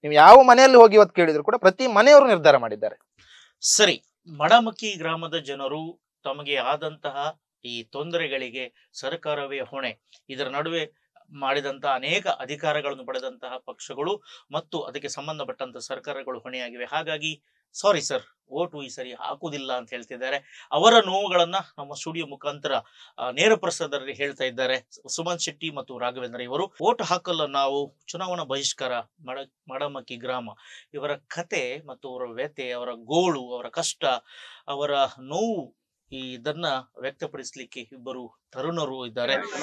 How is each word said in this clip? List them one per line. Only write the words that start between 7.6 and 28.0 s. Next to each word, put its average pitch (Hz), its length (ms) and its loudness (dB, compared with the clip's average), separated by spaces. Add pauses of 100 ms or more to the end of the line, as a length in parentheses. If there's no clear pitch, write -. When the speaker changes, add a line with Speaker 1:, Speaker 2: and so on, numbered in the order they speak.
Speaker 2:
ಈ 120 180 -12
ತೊಂದರೆಗಳಿಗೆ 135 1080 -10
ಸರ್ಕಾರವೇ 143 640 -10
ಹೊಣೆ, 127 400 -10 (300)
ಇದರ 135 180 -8
ನಡುವೆ 156 440 -6 (480)
ಮಾಡಿದಂತಹ 139 540 -4
ಅನೇಕ 196 340 -4
ಅಧಿಕಾರಗಳನ್ನು 143 800 -6
ಪಡೆದಂತಹ 127 520 -10
ಪಕ್ಷಗಳು 143 640 -8 (300)
ಮತ್ತು 151 300 -8
ಅದಕ್ಕೆ 143 260 -12
ಸಂಬಂಧಪಟ್ಟಂತ 135 720 -12
ಸರ್ಕಾರಗಳು 131 640 -12
ಹೊಣೆಯಾಗಿವೆ. 123 460 -14
ಹಾಗಾಗಿ 156 560 -8 (400)
Sorry 190 200 2
sir, 135 220 -6 (260)
ಓಟು 151 340 -8
ಈ 131 60 -16
ಸರಿ 127 240 -16
ಹಾಕುವುದಿಲ್ಲ 143 640 -10
ಅಂತ 120 120 -12
ಹೇಳ್ತಿದ್ದಾರೆ. 127 800 -10
ಅವರ 185 220 4 (120)
ನೋವುಗಳನ್ನ 180 500 -2 (220)
ನಮ್ಮ 147 160 -14
ಸ್ಟುಡಿಯೋ 160 320 -10
ಮುಖಾಂತರ, 143 460 -10 (480)
ಆ, 127 120 -8
ನೇರ 196 240 2
ಪ್ರಸಾರದಲ್ಲಿ 143 580 -6
ಹೇಳ್ತಾ 139 300 -8
ಇದ್ದಾರೆ 127 460 -4 (200)
ಸುಮನ್ 170 300 -6
ಶೆಟ್ಟಿ 156 300 -8
ಮತ್ತು 135 300 -14
ರಾಘವೇಂದ್ರ 123 420 -10
ಇವರು. 147 300 -6 (100)
ಓಟು 226 220 0
ಹಾಕಲ್ಲ 175 420 -4
ನಾವು, 139 500 -4 (120)